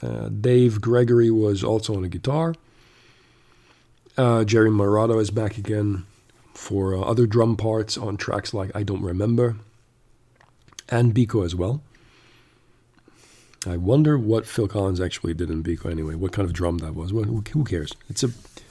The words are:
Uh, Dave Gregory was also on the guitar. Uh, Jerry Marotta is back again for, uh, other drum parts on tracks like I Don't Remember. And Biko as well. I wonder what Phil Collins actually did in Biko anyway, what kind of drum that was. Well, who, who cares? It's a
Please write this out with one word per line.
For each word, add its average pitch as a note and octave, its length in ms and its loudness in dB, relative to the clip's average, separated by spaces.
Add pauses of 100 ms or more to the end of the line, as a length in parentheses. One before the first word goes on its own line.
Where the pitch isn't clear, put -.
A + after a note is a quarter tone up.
Uh, A2+ 260 -8
Dave A#2 520 2
Gregory A#2+ 500 4
was G#2+ 320 2
also A2 320 -2
on F#2+ 80 -4
the F#2 60 -4
guitar. D3 460 -2 (1600)
Uh, A#2 280 4
Jerry A2 260 6
Marotta G#2+ 500 4
is G2+ 100 0
back G#2+ 280 -2
again G#2 460 -2 (500)
for, F#2+ 420 -2
uh, F#2 40 -2
other A#2 260 2
drum A2+ 300 2
parts A2 420 -2
on G#2 180 -6
tracks - 380 -6
like F#2+ 200 -6
I G#2 80 -4
Don't F#2+ 200 -4
Remember. A2 540 0 (1300)
And A#2+ 260 2
Biko A2 300 2
as E2+ 100 -4
well. G2 260 -2 (1900)
I F2+ 100 -6
wonder C#3 420 4
what A2 280 0
Phil A2 200 -2
Collins F#2+ 340 -2
actually E2+ 340 -4
did D#2+ 140 -4
in D#2+ 140 -4
Biko E2+ 280 -4
anyway, D#2+ 260 -6
what F2 160 -4
kind G2+ 120 -2
of F2 80 -2
drum E2+ 260 -2
that D#2+ 160 -8
was. E2 180 -8
Well, A2 120 -2
who, G#2+ 280 -4
who D3+ 120 0
cares? E2+ 300 -6 (160)
It's - 140 -4
a A#2+ 80 -2 (380)